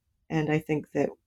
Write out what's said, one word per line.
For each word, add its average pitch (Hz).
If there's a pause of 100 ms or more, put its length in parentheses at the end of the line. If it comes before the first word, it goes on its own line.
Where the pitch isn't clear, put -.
(300)
And 151
I 156
think 151
that 143 (180)